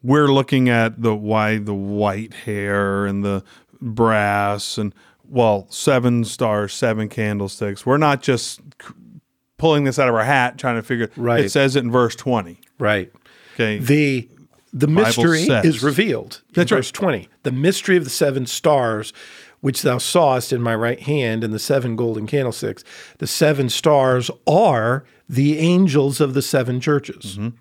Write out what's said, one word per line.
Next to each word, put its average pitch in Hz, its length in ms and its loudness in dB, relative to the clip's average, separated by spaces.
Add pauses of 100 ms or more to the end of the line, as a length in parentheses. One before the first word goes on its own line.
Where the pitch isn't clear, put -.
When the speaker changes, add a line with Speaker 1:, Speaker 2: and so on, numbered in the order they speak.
Speaker 1:
we're 143 300 4
looking 131 380 2
at 113 340 0
the, 113 100 2
why 107 460 0
the 104 140 -6
white 101 600 -4
hair 101 720 -4
and 101 180 -4
the 98 200 -2 (360)
brass 104 1000 0
and, 104 160 -6 (340)
well, 110 400 2
seven 123 540 0
stars, 104 500 -4
seven 110 360 -2
candlesticks. 101 760 -6
We're 131 120 2
not 147 260 2
just - 360 -4 (220)
c-, - 120 -20 (680)
pulling 147 240 2
this 135 160 0
out 127 100 4
of 117 60 2
our 110 80 2
hat 123 340 0
trying 120 200 -2
to 110 60 -4
figure 117 220 -2
it. - 100 -12
Speaker 2:
Right. 117 300 0
Speaker 1:
It 98 60 -4
says 139 240 2
it 135 80 2
in 117 80 -2
verse 120 240 2
twenty. 101 440 -4 (200)
Speaker 2:
Right. 104 320 0 (420)
Speaker 1:
Okay. 107 240 -2
Speaker 2:
The, 135 500 0 (460)
the 143 140 0
Speaker 1:
Bible 160 160 4
Speaker 2:
mystery 170 420 2
Speaker 1:
says. - 200 2
Speaker 2:
is 131 180 2
revealed 143 640 -2
in - 60 -20
Speaker 1:
That's 175 160 2
right. 175 80 2
Speaker 2:
verse 120 120 -6
twenty. 151 360 -4 (160)
"The 127 80 -2
mystery 180 460 0
of 165 60 2
the 127 60 -8
seven 135 380 -2
stars, 117 680 0 (480)
which 135 220 -4
thou 123 160 0
sawest 139 520 2
in 123 120 -2
my 117 120 0
right 117 260 -2
hand, 120 420 -2
and 107 100 -4
the 107 60 -6
seven 127 360 -2
golden 110 300 -2
candlesticks. 117 580 -4 (360)
The - 80 -6
seven 143 420 0
stars 131 600 2 (180)
are 139 580 2 (220)
the 143 300 2
angels 160 640 2
of 135 140 0
the 139 80 2
seven 127 360 -2
churches." 131 580 -4
Speaker 1:
Mm-hmm. 107 120 -6 (120)